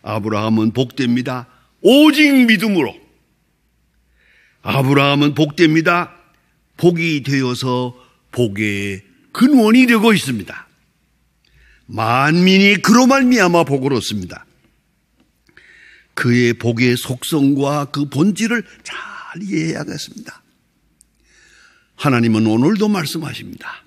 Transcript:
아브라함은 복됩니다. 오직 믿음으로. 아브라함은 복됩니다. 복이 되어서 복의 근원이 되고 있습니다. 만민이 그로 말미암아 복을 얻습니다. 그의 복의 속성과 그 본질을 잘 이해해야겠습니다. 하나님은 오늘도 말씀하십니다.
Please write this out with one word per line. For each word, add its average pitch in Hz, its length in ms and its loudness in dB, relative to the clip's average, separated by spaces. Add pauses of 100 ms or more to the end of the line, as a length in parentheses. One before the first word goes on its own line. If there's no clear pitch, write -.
아브라함은 110 680 -2
복됩니다. 123 760 -4 (340)
오직 277 640 6
믿음으로. 196 540 0 (1600)
아브라함은 139 760 0
복됩니다. 160 840 0 (600)
복이 165 460 0
되어서 127 720 -4 (360)
복의 101 720 -4 (280)
근원이 254 540 4
되고 226 280 2
있습니다. 123 540 -6 (1200)
만민이 175 960 2
그로 240 260 4
말미암아 240 580 2
복을 139 280 -2
얻습니다. 98 520 -6 (1700)
그의 120 400 0
복의 120 440 0
속성과 139 960 -2
그 143 180 -6
본질을 202 540 -2 (200)
잘 - 140 -16 (440)
이해해야겠습니다. 165 1000 -10 (1500)
하나님은 117 500 0
오늘도 156 440 0
말씀하십니다. 151 960 -10